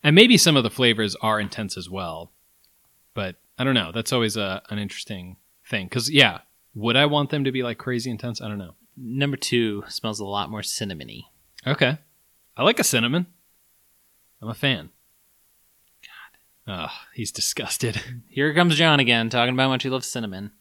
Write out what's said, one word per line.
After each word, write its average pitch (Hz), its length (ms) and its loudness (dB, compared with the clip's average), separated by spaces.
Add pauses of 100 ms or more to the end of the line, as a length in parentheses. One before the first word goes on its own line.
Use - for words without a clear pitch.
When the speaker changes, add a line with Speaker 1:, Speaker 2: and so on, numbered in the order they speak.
Speaker 1:
And 151 120 6
maybe 233 220 10
some 156 200 6
of 123 60 4
the 110 80 0
flavors 110 460 2
are 107 220 0
intense 101 380 -8
as 87 120 -12
well. 85 420 -10 (800)
But 92 220 -6 (240)
I 123 40 -2
don't 131 120 2
know. 87 160 0
That's 113 220 -6
always 113 240 0
a, 98 320 -4
an 104 100 -6
interesting 92 560 -10 (340)
thing. 98 200 -6
'Cause, 127 200 -4
yeah, 131 300 4 (340)
would 117 220 -2
I 143 100 4
want 147 240 0
them 143 140 -2
to 135 80 -2
be, 127 100 -4
like, 120 160 -6
crazy 123 320 -6
intense? 117 320 -10
I 117 60 -10
don't 104 100 -8
know. 87 160 -14 (240)
Speaker 2:
Number 135 400 -4
two 110 520 0
smells 107 300 -8
a 104 60 -6
lot 98 240 -4
more 107 120 -8
cinnamony. 82 640 -10 (420)
Speaker 1:
Okay. 139 320 2 (580)
I 123 60 0
like 214 160 4
a - 40 2
cinnamon. 131 440 0 (1120)
I'm 110 80 -10
a 113 60 -6
fan. 117 340 -2 (1800)
God. 104 60 -10
Ugh, 82 160 -8 (240)
he's 104 180 -8
disgusted. - 680 -4 (140)
<laughs> 120 120 -18
Speaker 2:
Here 147 280 0
comes 175 200 4
John 156 240 4
again, 117 300 4
talking 123 240 2
about 131 100 2
how 135 60 2
much 127 140 -2
he 135 60 -4
loves 127 180 -4
cinnamon. 104 540 -8